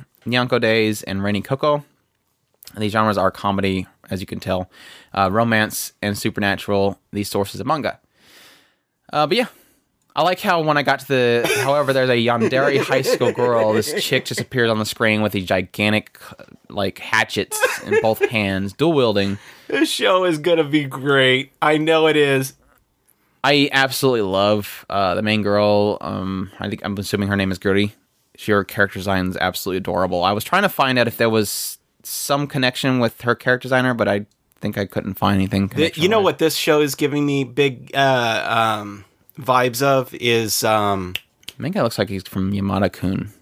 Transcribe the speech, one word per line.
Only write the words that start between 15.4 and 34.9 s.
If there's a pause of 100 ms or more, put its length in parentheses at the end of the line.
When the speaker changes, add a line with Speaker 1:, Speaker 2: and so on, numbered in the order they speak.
Speaker 1:
gigantic, (500)
like,
hatchets (280)
in
both (100)
hands,
dual
wielding. (300)
Speaker 2:
This
show
is
gonna
be
great. (100)
I
know
it
is. (880)
Speaker 1:
I
absolutely
love,
uh,
the
main
girl.
Um,
I
think,
I'm
assuming
her
name
is
Guri. (460)
She,
her
character
design
is
absolutely
adorable.
I
was
trying
to
find
out
if
there
was (240)
some
connection
with
her
character
designer,
but
I (340)
think
I
couldn't